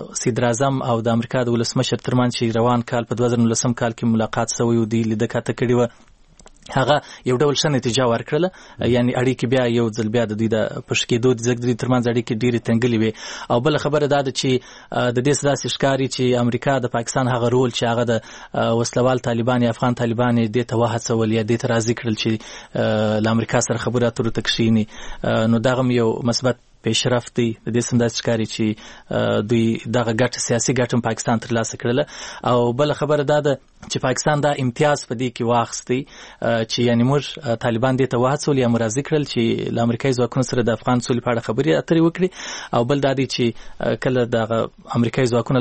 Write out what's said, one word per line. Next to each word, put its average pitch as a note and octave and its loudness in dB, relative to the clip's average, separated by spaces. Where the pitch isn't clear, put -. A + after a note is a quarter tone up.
صدراعظم B2 0
او A#2+ 0
د A2+ -2
امریکا A#2 0
د A#2+ -2
ولسمشر A#2+ 0
ترمنځ B2 0
چې A2+ 0
روان A#2+ 2
کال A#2 -2
په - -6
دوه A#2+ 2
زره A#2+ 2
نولسم A2+ 2
کال A#2 -2
کې - -6
ملاقات A2+ 0
سوی A#2 0
و، A#2 2
دوی A2+ 0
لیده A2 0
کاته - -4
کړې B2 0
وه، A#2+ 4
هغه C#3 2
یو B2+ 2
ډول C#3+ 2
ښه D#3+ 2
نتیجه B2+ 0
ورکړله، D3 0
یعنی A#2+ 2
اړیکې B2+ 0
بیا C3 4
یو A#2 2
ځل A2 -2
بیا A#2 0
د G#2+ -4
دوی A2 0
د A2 0
په - -2
ښه - -2
کېدو B2 2
دي، A2+ -10
ځکه A#2+ 0
د A#2+ -4
دوی B2 2
ترمنځ B2 0
اړیکې A#2+ 0
ډېرې A#2+ 2
تنګلې A#2 2
وې. A2 0
او A#2+ 2
بله D3 2
خبره D3 0
دا C#3+ 2
ده C3+ -4
چې، C3+ -2
آه، B2 0
د A#2+ -2
دې C#3 2
څه C3+ -4
داسې C#3 0
ښکاري C3+ 0
چې B2 0
امریکا B2 2
د B2 -2
پاکستان B2 -2
هغه A#2+ 2
رول B2 2
چې - -4
هغه A#2 2
د، A#2 0
آه، A#2 2
وسلوال B2 2
طالبان A#2+ 0
یا A#2+ 4
افغان A#2+ 0
طالبان A#2+ 0
یې A2+ 2
دې A2+ 0
ته - -4
وهڅول A2+ 0
یا A2+ 2
دې A2+ 0
ته B2 -2
راضي A2+ 0
کړل A2 -4
چې، A2+ -2
آه، G#2+ 0
له A2 2
امریکا A2+ 0
سره A2+ -2
خبرو A#2 0
اترو A2+ -2
ته A2+ -4
کښېني، A2+ 2
آه، A2+ 2
نو A#2 4
دغه B2+ 0
هم B2+ 2
یو A#2 2
مثبت B2 0
پیشرفت A#2+ -2
دی. A#2 0
د - -8
دې A#2 2
څه - -8
هم B2 4
داسې A#2 0
ښکاري A2+ 0
چې، A2+ 0
آه، A2+ 0
دوی A2+ 2
دغه A#2 0
ګټه، A#2 -2
سیاسي A#2+ 0
ګټه B2 0
هم A#2+ 0
پاکستان A2+ -2
ترلاسه A2+ -4
کړله. C3 0
او A#2+ 2
بله C#3+ 0
خبره D3 0
دا D3 2
ده C#3 0
چې - -6
پاکستان C#3+ 0
دا C#3+ 2
امتیاز C#3+ 0
په C3 -6
دې B2 -2
کې A#2+ -4
واخیستی، A#2+ 0
آه، A#2 0
چې - -6
یعنې A#2 4
موږ، C3+ 2
آه، A#2 -2
طالبان A#2+ 0
دې C3 2
ته B2+ 2
وهڅول C3+ 2
یا A#2+ 2
مو A#2 2
راضي A2+ -2
کړل D3 0
چې A2+ 0
له A#2 0
امریکایي A#2 0
ځواکونو B2 0
سره B2 0
د A2+ 0
افغان B2 0
سولې A#2+ -2
په B2+ 0
اړه A2+ 0
خبرې C#3+ 0
اترې D#3+ 2
وکړي. F3 0
او A#2+ 2
بل C#3 0
دا C#3 2
دی C3 0
چې، B2 -2
آه، A#2+ -2
کله B2+ 0
دغه A2+ 0
امریکایي A#2+ 2
ځواکونه A#2+ 0